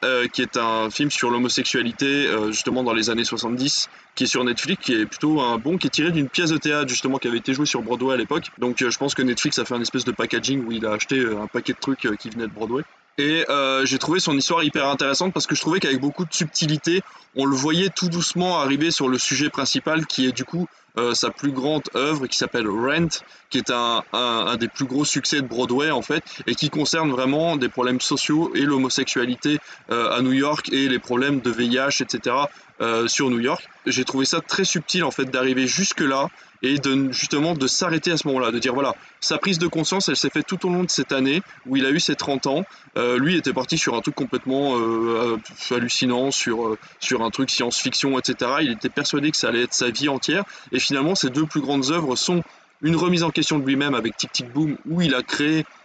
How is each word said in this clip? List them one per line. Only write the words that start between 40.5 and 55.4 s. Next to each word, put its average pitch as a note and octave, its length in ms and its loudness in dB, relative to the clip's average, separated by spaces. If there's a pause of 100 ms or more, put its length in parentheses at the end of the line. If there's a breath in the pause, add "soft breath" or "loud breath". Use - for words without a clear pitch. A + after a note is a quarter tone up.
au - 20 2
long F3+ 140 2
de F3 60 0
cette - 240 -2
année C3+ 280 2 (240 loud breath)
où C3 120 0
il B2+ 80 2
a C3+ 40 4
eu C#3 120 2
ses D3+ 140 0
trente C#3 320 -2
ans. D3+ 180 0 (320 loud breath)
Euh, B2 200 2
lui D#3+ 200 2
était C3+ 160 0
parti C3 240 -2
sur B2+ 180 0
un A2+ 60 0
truc D3+ 140 -4
complètement, C3+ 600 0
euh, A#2 600 2 (340)
hallucinant, B2 600 0
sur, A#2 360 0
euh, A2 100 -2 (220 loud breath)
sur A#2 240 0
un A2+ 60 0
truc C3 200 -2
science-fiction, C3 720 0
et - 60 2
cetera. B2+ 360 0
Il C#3 100 2
était A2 180 -4
persuadé C#3+ 420 0
que - 60 -2
ça B2 100 0
allait A#2 160 2
être - 100 -2
sa B2 160 0
vie C3+ 200 0
entière. D3 340 0 (300 loud breath)
Et B2+ 60 0
finalement, C#3 360 2
ses C#3 140 0
deux C#3+ 160 0
plus D#3 160 -2
grandes C3+ 300 0
œuvres D3+ 260 0
sont F3 260 0 (380 loud breath)
une D#3+ 160 2
remise F3 260 2
en E3 60 0
question D#3 280 0
de C#3 80 0
lui-même C#3 280 2
avec A#2 240 -2
Tic - 140 -6
Tic B2 200 -6
Boom, D3 340 0
où E3 160 -2
il D3+ 140 4
a B2+ 80 0
créé D#3 420 0 (200 loud breath)